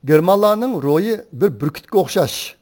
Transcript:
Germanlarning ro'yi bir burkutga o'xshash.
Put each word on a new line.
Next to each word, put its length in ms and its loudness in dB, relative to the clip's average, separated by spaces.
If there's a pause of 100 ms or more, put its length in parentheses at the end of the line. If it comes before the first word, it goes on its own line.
Germanlarning 760 2
ro'yi 320 0 (140)
bir 240 0
burkutga 460 -4
o'xshash. 400 -2 (240)